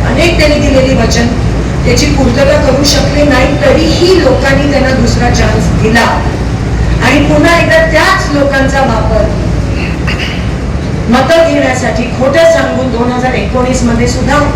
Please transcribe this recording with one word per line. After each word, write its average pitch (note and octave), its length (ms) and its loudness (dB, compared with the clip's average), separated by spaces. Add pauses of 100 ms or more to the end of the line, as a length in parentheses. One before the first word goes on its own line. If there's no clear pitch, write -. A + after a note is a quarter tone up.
अनेक E4 320 0
त्यांनी D4 200 2
दिलेली C4+ 360 2
वचन A#3 320 0 (580)
त्याची A#3+ 200 2
पूर्तता C#4 560 2
करू C4 220 0
शकले - 400 0
नाही, C4+ 380 2
तरीही E4+ 640 2
लोकांनी C4+ 480 0
त्यांना C4+ 200 0
दुसरा A#3+ 420 0
चान्स A3 360 0 (120)
दिला A3 240 0 (960)
आणि C#4+ 220 2
पुन्हा D#4 340 2
एकदा D#4+ 180 2 (140)
त्याच F#4 420 0
लोकांचा C#4 480 0
वापर A3+ 420 0 (1900)
मतं D4 440 2
घेण्यासाठी B3+ 500 -2
खोटं C#4 500 0
सांगून - 380 -2
दोन A#3 200 -2
हजार B3 220 -2
एकोणीस B3+ 500 -2
मध्ये A#3 240 0
सुद्धा C4 320 0 (160)